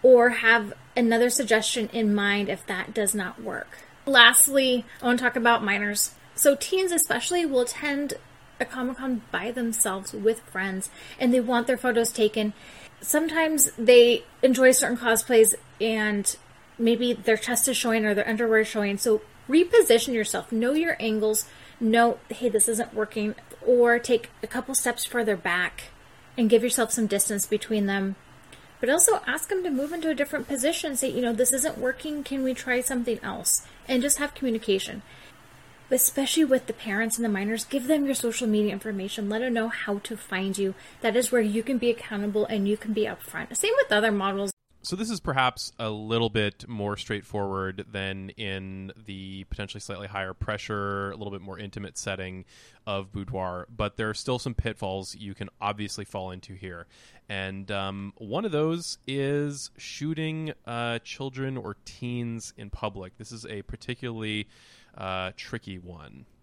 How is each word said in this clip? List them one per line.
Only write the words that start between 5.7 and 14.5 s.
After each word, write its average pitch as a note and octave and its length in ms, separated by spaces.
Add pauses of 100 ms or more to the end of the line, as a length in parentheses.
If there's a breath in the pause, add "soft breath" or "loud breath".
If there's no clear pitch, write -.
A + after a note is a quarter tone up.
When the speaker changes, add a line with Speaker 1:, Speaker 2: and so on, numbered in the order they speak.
Speaker 1:
So C#4+ 220
teens F#4 340
especially E4+ 540
will C4+ 160
attend C#4+ 540 (440)
a B3 60
Comic-Con B3+ 560 (100)
by G#3+ 200
themselves A3 600
with G#3+ 300
friends, F#3+ 480 (280 loud breath)
and B3 160
they B3+ 60
want A#3+ 280
their B3+ 100
photos A#3 340
taken. G#3+ 400 (480 loud breath)
Sometimes D#4+ 760
they A#3+ 480 (160)
enjoy C4 320